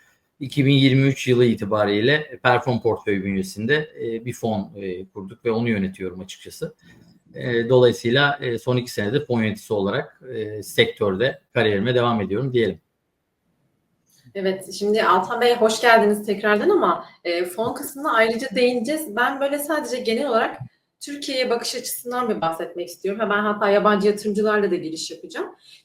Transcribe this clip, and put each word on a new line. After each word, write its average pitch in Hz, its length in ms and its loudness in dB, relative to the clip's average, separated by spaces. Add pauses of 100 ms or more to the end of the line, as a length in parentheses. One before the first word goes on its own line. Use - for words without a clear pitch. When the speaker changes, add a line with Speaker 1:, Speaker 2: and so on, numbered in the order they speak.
(400)
Speaker 1:
İki 135 260 -2
bin 139 80 6
yirmi 135 340 6
üç 131 200 -2
yılı 123 180 6
itibariyle 107 960 0
Perform 120 360 2
Portföy 104 440 0
bünyesinde, 104 680 -2 (100)
e, 117 240 -6
bir 123 80 -8
fon, 101 420 -6
e, 95 300 -8
kurduk 98 400 -14
ve 117 60 0
onu 117 180 -2
yönetiyorum 95 500 -4
açıkçası. - 560 -14 (580)
E, 120 360 -2
dolayısıyla, 127 720 4
e, 120 160 -4
son 127 200 0
iki 123 140 -4
senedir 113 340 -2
fon 117 180 0
yöneticisi 107 300 -4
olarak, 104 480 -4 (120)
e, 107 300 -8
sektörde 110 800 0 (120)
kariyerime 110 420 2
devam 117 260 2
ediyorum 110 320 -2
diyelim. 101 260 0 (1600)
Speaker 2:
Evet, 190 380 -4
şimdi 208 300 0
Altan 233 380 2
Bey 240 140 4
hoş 220 260 2
geldiniz 208 440 6
tekrardan 208 440 2
ama, 202 360 2 (180)
e, 175 220 -2
fon 226 280 -4
kısmına 277 400 -6
ayrıca 226 420 2
değineceğiz. 247 600 0
Ben 262 240 0
böyle 277 200 -2
sadece 262 380 -4
genel 226 300 -2
olarak 233 300 0 (420)
Türkiye'ye 277 500 -4
bakış 233 260 -2
açısından 240 540 -6
bir 190 120 -4
bahsetmek 165 460 -4
istiyorum. 202 340 -6
Ha, 202 80 0
ben 202 120 0
hatta 208 280 0
yabancı 202 380 4
yatırımcılarla 208 640 0
da 180 40 0
giriş 160 360 -8
yapacağım. 262 360 -10 (380)